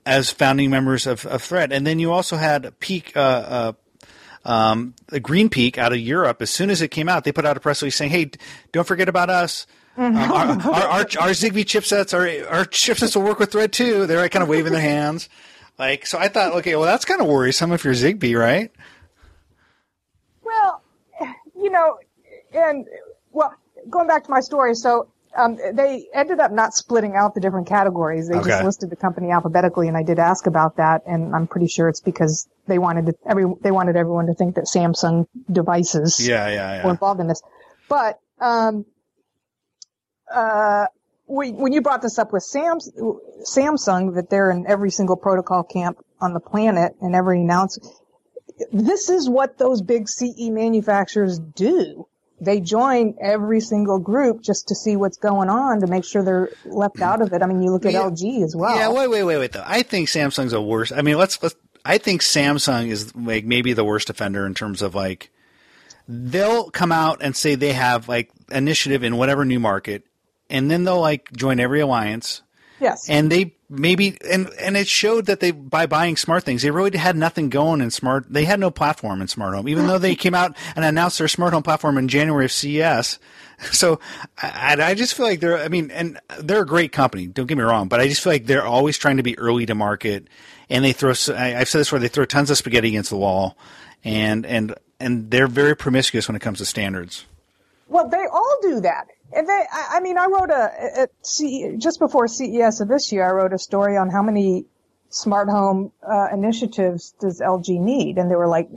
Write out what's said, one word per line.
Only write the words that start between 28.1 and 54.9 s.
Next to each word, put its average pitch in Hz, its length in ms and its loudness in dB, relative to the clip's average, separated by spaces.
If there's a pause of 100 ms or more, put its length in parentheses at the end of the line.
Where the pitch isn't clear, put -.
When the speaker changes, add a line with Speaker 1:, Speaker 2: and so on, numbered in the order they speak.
Speaker 2:
They 175 60 -2
just 175 140 0
Speaker 1:
Okay. 190 140 2
Speaker 2:
listed 190 280 -2
the 175 60 -12
company 180 360 -2
alphabetically, 175 560 2
and 160 80 0
I 160 60 0
did 165 160 0
ask 170 280 2
about 160 300 2
that, 160 300 2
and 165 280 -4
I'm 160 120 0
pretty 175 220 -2
sure 165 200 0
it's 165 120 -4
because 160 460 -2 (220)
they 185 100 2
wanted 170 280 0
to, 165 80 0 (120)
every, 196 200 2 (160)
they 202 80 2
wanted 180 260 2
everyone 170 300 0
to 170 80 0
think 180 200 -2
that 156 120 -4
Samsung 170 600 0 (240)
devices 170 720 0
Speaker 1:
Yeah, 113 240 2
yeah, 98 280 -4
yeah. 90 80 -6
Speaker 2:
were 185 60 2
involved 190 300 -2
in 165 80 -2
this. 165 140 -4 (460)
But, 247 320 -2 (200)
um, 226 440 0 (1500)
uh, 208 540 2 (400)
when, 269 300 -4
when 262 160 0
you 294 80 4
brought 262 220 0
this 226 160 -4
up 214 140 0
with 190 100 0
Sams-, 330 500 -4 (500)
Samsung, 196 720 0
that 180 160 -4
they're 196 200 4
in 180 180 -2
every 202 220 2
single 185 260 0
protocol 185 480 0
camp 175 340 -6 (220)
on 180 140 -2
the 170 60 -4
planet 202 600 0
and 180 160 0
every 180 240 2
announce-, 175 380 2 (920)
this 226 380 0
is 349 200 2
what 262 300 2
those 247 240 2
big 220 260 0
C 240 300 -4
E 233 120 -4
manufacturers 208 880 2
do. 165 680 -2 (340)
They 196 180 0
join 226 640 2
every 214 400 0
single 208 400 0
group 226 420 0
just - 260 -4
to 202 60 -2
see 208 220 -2